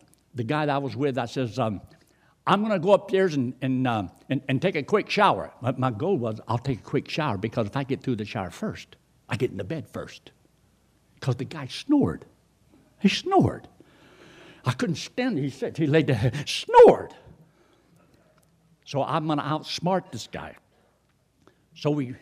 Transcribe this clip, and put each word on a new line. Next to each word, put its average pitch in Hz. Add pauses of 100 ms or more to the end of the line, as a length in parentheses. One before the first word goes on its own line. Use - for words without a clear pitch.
(340)
the 120
guy 147
that 143
I 139
was 131
with, 131
I 120
says, 120
um, 110 (640)
"I'm 202
gonna 214
go 185
upstairs 190
and, 127
and, 131
uh, 107 (220)
and, 139
and 135
take 185
a 151
quick -
shower." 131
My, 120
my 127
goal 147
was, 113
"I'll 120
take 127
a -
quick -
shower, 147
because 110
if 98
I 139
get 131
through 127
the 107
shower 95
first, - (320)
I 104
get 117
in 95
the 101
bed 151
first." - (880)
'Cause 123
the 131
guy 139
snored. - (760)
He 202
snored. - (960)
I 127
couldn't 175
stand 247
it. 131
He 143
said, -
he 160
laid 143
there, 120
<laughs> 143
snored. - (1700)
So 139
I'm 151
gonna 151
outsmart 165
this -
guy. 73 (1160)
So -
we, 135